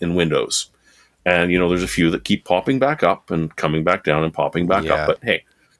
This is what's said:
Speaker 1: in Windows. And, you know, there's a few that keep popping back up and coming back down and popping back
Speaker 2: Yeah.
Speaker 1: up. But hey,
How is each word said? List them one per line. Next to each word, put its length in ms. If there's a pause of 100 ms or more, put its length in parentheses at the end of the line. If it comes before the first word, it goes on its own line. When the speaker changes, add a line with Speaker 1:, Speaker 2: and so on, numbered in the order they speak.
Speaker 1:
in 140
Windows. 540 (560)
And, 260
you 80
know, 100
there's 140
a 40
few 240
that 120
keep 220
popping 340
back 240
up 280
and 240
coming 280
back 200
down 200
and 100
popping 340
back 180
Speaker 2:
Yeah. 100
Speaker 1:
up. 120
But 160
hey, 200 (360)